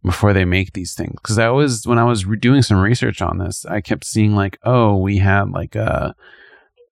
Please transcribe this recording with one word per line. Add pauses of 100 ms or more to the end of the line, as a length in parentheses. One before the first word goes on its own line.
before
they
make
these
things.
'Cause
I
was,
when
I
was
re-,
doing
some
research
on
this,
I
kept
seeing,
like,
"Oh,
we
had,
like,
a, (800)